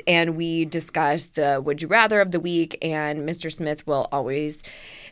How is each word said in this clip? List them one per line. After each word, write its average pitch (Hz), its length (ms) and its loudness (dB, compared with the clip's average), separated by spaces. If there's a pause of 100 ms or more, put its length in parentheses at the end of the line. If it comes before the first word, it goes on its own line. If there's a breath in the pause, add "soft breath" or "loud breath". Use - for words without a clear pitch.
and 170 280 4
we 165 300 0
discuss 156 640 0
the 139 340 2
Would 147 180 -2
You 160 60 -4
Rather 214 320 4
of 190 120 2
the 175 80 0
week, 170 440 -2
and 151 420 -2
Mister 165 240 -6
Smith 151 380 -4
will 143 240 0
always 143 500 -2 (500 loud breath)